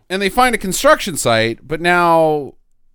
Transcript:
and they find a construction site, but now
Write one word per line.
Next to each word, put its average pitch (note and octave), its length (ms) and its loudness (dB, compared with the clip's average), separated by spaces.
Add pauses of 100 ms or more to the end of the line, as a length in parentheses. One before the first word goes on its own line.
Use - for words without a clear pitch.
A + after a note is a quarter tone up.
(100)
and F#3 100 -4
they G3 80 0
find B3 260 0
a G#3 40 -2
construction G3 580 0
site, A2+ 500 0
but D#3 140 -8
now E3 720 2 (400)